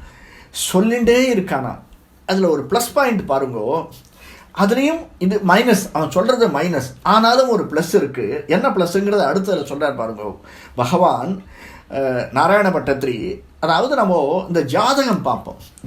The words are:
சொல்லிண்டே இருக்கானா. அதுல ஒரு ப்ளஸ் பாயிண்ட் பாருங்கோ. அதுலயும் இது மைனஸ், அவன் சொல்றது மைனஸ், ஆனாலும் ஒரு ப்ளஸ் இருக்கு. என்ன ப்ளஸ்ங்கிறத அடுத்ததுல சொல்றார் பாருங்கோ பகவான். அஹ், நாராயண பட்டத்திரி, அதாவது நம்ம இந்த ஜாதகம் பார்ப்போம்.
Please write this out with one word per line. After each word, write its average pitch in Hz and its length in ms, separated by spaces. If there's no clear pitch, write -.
சொல்லிண்டே 240 600
இருக்கானா. 139 440
அதுல 190 220
ஒரு 143 220
ப்ளஸ் 233 240
பாயிண்ட் 247 260
பாருங்கோ. 135 680
அதுலயும் 269 480
இது 196 300
மைனஸ், 220 440
அவன் 151 180
சொல்றது 226 380
மைனஸ், 151 540
ஆனாலும் 226 460
ஒரு 196 160
ப்ளஸ் 156 300
இருக்கு. 131 520
என்ன 190 220
ப்ளஸ்ங்கிறத 196 640
அடுத்ததுல 190 320
சொல்றார் 143 320
பாருங்கோ 104 420
பகவான். 160 680
அஹ், 131 420
நாராயண 185 380
பட்டத்திரி, 131 720
அதாவது 185 360
நம்ம 185 500
இந்த 170 140
ஜாதகம் 220 640
பார்ப்போம். 117 340